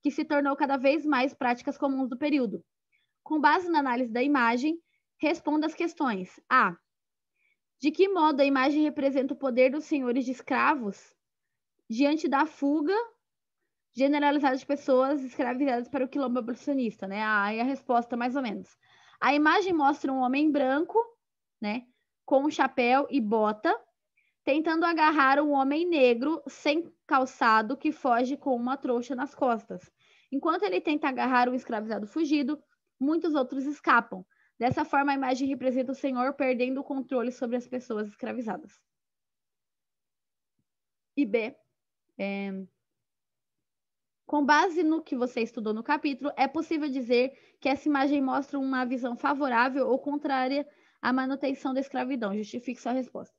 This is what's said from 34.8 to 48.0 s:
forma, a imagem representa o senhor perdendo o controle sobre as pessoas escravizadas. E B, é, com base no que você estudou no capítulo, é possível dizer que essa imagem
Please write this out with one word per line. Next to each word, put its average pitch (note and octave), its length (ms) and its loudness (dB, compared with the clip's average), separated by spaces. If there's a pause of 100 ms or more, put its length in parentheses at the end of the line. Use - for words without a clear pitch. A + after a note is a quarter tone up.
forma, C#4+ 260 0
a C#4 60 0
imagem C4 320 -2
representa C4 420 -2
o C4 60 -4
senhor C4 380 -2
perdendo B3+ 460 0
o C#4 40 -8
controle B3+ 480 -4
sobre B3 240 -4
as A#3+ 100 -6
pessoas A3+ 400 -6
escravizadas. G#3+ 720 -8 (2250)
E C#4+ 100 2
B, A3 300 -2 (600)
é, G3 360 -6 (1700)
com D4 200 0
base D#4 380 4
no D#4+ 180 0
que D4 140 -6
você A#3+ 240 -4
estudou A3 340 -4
no A3 80 -8
capítulo, C#4+ 540 -4
é C4 100 2
possível D4+ 420 -4
dizer B3+ 480 0 (220)
que - 100 -4
essa C#4 200 -2
imagem C#4+ 340 2